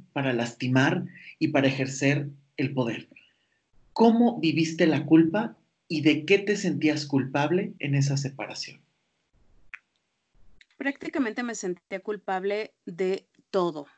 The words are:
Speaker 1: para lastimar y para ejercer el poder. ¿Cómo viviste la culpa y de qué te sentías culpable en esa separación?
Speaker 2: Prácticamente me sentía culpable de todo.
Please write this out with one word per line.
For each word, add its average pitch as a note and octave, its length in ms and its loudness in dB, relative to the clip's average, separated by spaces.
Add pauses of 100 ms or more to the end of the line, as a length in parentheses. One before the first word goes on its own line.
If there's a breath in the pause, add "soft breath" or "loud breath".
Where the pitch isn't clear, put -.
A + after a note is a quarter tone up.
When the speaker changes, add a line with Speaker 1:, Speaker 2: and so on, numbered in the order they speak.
(140)
Speaker 1:
para C3+ 200 -2
lastimar C3 720 0 (340 loud breath)
y D3+ 100 0
para C#3 180 2
ejercer C#3 640 0 (280)
el B2+ 160 -2
poder. A#2 360 -4 (840 soft breath)
¿Cómo A3+ 460 4
viviste D#3+ 480 2
la C#3+ 180 0
culpa D#3+ 520 4 (300)
y D3+ 140 -4
de C#3+ 240 2
qué G3 140 4
te G3+ 180 -2
sentías D3 480 -2
culpable D3 760 -2
en C#3+ 160 -2
esa C#3 220 0
separación? - 640 -10 (2000)
Speaker 2:
Prácticamente C4+ 680 -4
me A#3+ 120 -6
sentía F#3+ 460 -8
culpable G3+ 720 -4 (100)
de F#3+ 420 -4 (220)
todo. E3 380 -2 (100)